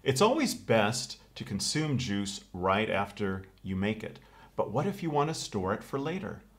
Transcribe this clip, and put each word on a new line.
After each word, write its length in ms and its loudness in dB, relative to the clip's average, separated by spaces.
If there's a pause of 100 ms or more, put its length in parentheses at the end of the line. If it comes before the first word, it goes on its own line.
It's 200 2
always 320 4
best 640 2 (180)
to 80 -10
consume 540 0
juice 420 -2 (140)
right 360 2
after 540 -2 (200)
you 120 -4
make 260 0
it. 180 -12 (360)
But 160 0
what 160 0
if 160 -4
you 60 -2
want 200 2
to 40 -4
store 400 -2
it 100 -4
for 160 -4
later? 420 -6 (180)